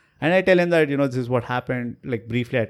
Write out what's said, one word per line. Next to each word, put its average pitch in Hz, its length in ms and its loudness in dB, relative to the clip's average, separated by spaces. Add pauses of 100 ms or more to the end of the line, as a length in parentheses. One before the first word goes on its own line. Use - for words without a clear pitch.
(220)
And 160 160 2
I 190 120 2
tell 180 140 6
him 175 120 -2
that, 151 180 2
you 139 80 -2
know, 139 120 2
this 127 120 -2
is 120 100 -8
what 120 80 0 (120)
happened. 123 340 -6 (240)
Like, 110 100 -6 (100)
briefly, 123 300 -2
I - 60 -4